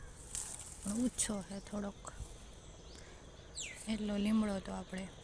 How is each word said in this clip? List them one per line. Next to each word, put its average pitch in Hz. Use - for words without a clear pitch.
પણ 202
ઉછો -
છે 196
થોડોક. 202
એટલો 214
લીમડો 208
તો 190
આપણે 190